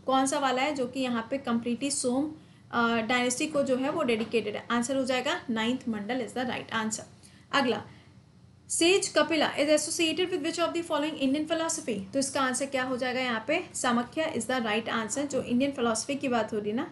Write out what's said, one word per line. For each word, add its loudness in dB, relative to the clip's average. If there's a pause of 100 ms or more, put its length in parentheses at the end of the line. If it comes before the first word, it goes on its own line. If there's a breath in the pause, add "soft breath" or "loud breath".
कौन 4
सा 0
वाला 2
है 0
जो -2
कि -4
यहाँ -2
पे -2
completely -2
सोम, 0 (420 loud breath)
अ, 2
dynasty 0
को 2
जो 2
है 0
वो 0
dedicated 0
है? -10
Answer 0
हो 2
जाएगा 0 (100)
ninth 0
मंडल -2
is -10
the -2
right -6 (100)
answer। -4 (500 loud breath)
अगला, 2 (840 loud breath)
सेज 4
कपिला 2
is 4
associated 2
with -2
which -2
of 2
the -2
following 0
Indian 2
philosophy, -2
तो 0
इसका 0
answer 0
क्या -2
हो -2
जाएगा -2
यहाँ -2
पे? 0 (100)
समाख्या 0
is -4
the 0
right -2
answer। -2
जो -2
Indian 2
philosophy 0
की -2
बात 0
हो -2
रही -2
ना, -2